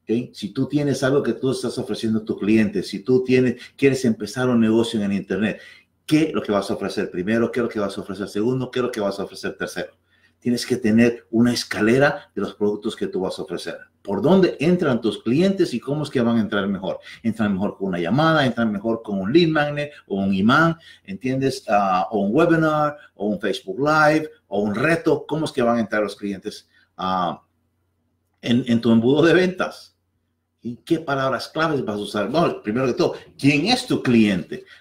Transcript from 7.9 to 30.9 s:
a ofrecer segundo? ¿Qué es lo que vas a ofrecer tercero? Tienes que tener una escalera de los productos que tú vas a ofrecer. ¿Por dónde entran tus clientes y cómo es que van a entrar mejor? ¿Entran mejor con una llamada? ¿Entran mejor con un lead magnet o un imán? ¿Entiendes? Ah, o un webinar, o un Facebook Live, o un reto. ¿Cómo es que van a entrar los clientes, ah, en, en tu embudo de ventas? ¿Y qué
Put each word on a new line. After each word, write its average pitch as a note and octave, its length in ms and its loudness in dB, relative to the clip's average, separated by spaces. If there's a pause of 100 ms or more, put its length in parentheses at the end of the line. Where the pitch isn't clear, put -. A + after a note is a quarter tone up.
a G2 40 -8
ofrecer F#2+ 280 -8
segundo? B2 420 -2
¿Qué B2+ 80 -4
es A#2+ 40 0
lo - 80 -2
que G#2+ 100 -6
vas G2 180 -2
a F#2+ 40 -4
ofrecer - 340 -10
tercero? - 360 -8 (460)
Tienes A#2+ 280 -4
que B2+ 100 0
tener A#2 540 2
una A#2+ 200 4
escalera A#2 840 0
de G2 60 -4
los G2 120 -6
productos G#2 420 -2
que G2 120 -6
tú F#2 140 -4
vas F#2 180 -6
a - 20 -6
ofrecer. E2+ 380 -10 (240)
¿Por G2+ 180 -4
dónde E3+ 380 4
entran D3+ 420 2
tus - 220 -2
clientes F3 500 2
y A2+ 60 -2
cómo D3 240 -6
es C#3+ 80 -10
que B2+ 100 0
van A#2 160 2
a A2 40 2
entrar G2+ 260 -2
mejor? F#2+ 320 -4 (240)
¿Entran G#2 300 -2
mejor F#2+ 220 -2
con F#2+ 120 -6
una F2 120 -2
llamada? C#3+ 460 2
¿Entran A#2 260 0
mejor A2 300 -4
con G2+ 180 -6
un G2 140 -4
lead E3+ 160 6
magnet D3 420 -2 (140)
o G3 160 -4
un G3 120 0
imán? D#3+ 440 4 (260)
¿Entiendes? C3 640 -4
Ah, G2 440 2
o G#2 80 0
un G2+ 140 0
webinar, D#3 640 2 (180)
o G2+ 100 -6
un G2+ 160 -4
Facebook F#2+ 380 -6
Live, D3+ 500 2 (180)
o G2+ 140 -2
un G#2 140 -2
reto. D3+ 520 0
¿Cómo D3+ 180 -4
es - 60 -6
que B2 120 -2
van A#2 140 2
a A#2 40 0
entrar G#2+ 220 -2
los G2+ 120 -6
clientes, G2+ 540 -10 (260)
ah, F2+ 480 -4 (1000)
en, B2+ 260 2
en A#2 120 4
tu A#2 120 2
embudo B2+ 320 4
de E3 100 6
ventas? - 640 -2 (640)
¿Y A#2 160 -10
qué D#3+ 220 -2